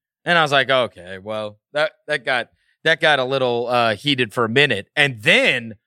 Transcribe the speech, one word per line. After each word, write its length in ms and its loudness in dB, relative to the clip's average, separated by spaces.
And 120 2
I 40 4
was 100 -2
like, 180 2
"Okay, 480 -2
well, 400 -10
that, 180 -2
that 180 -6
got, 240 -2
that 160 0
got 200 4
a 40 -2
little, 440 -2
uh, 280 2
heated 380 -2
for 120 0
a 40 -2
minute." 460 0
And 260 0
then, 540 2